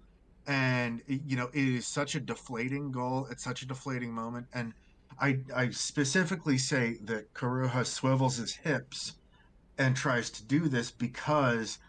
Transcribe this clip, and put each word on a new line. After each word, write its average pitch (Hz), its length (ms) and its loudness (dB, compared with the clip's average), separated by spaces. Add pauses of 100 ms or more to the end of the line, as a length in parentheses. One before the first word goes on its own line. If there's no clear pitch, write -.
(460)
And, 127 600 2
you 135 300 -2
know, 123 160 -2
it 139 160 2
is 123 180 0
such 143 280 -2
a 156 60 -2
deflating 127 680 -4
goal. 127 400 -2
It's - 140 -10
such 123 180 -6
a 131 40 -10
deflating 123 480 -6
moment. 117 400 -6
And 117 180 -4 (480)
I, 135 200 4 (140)
I 123 160 2
specifically 151 840 2
say 123 460 2
that 107 320 -4
Corujo 127 500 0
swivels 131 520 2
his 113 180 -4
hips - 600 -4 (600)
and 131 180 4
tries 127 360 2
to - 140 -14
do 147 240 4
this 120 220 0
because 120 880 0 (100)